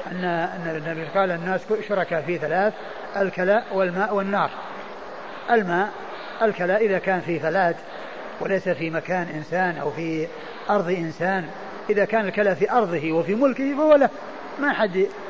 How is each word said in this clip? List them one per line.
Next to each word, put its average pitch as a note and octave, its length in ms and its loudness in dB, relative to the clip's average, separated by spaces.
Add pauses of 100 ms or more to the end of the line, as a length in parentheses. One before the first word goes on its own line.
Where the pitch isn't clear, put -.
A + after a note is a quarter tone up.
(120)
أن، F3+ 140 -6
أن E3 600 -4
النبي D#3+ 200 -6
قال: F#3+ 260 2
الناس F3 300 -2 (280)
شركاء F3 320 0
في E3 160 -2
ثلاث، F3 360 2 (440)
الكلاء G3 560 2
والماء F#3+ 420 2
والنار. G3 340 2 (1000)
الماء، G3 380 4 (520)
الكلاء G3+ 440 4
إذا F#3+ 140 2
كان F#3 220 2
في E3+ 180 -2
فلات E3+ 360 2 (640)
وليس F#3+ 300 0
في E3 200 -2
مكان E3+ 460 -2
إنسان E3+ 420 0
أو C#3+ 140 -2
في D#3+ 360 -2 (420)
أرض G3+ 200 2
إنسان، F3 580 0 (420)
إذا G3+ 160 4
كان A3 200 2
الكلاء G3 280 2
في D#3+ 180 2
أرضه E3+ 400 2
وفي E3+ 240 2
ملكه C4+ 420 2
فهو D#4 180 8
له، C4+ 140 6 (500)
ما C#4 140 2
حد F#3+ 340 2 (220)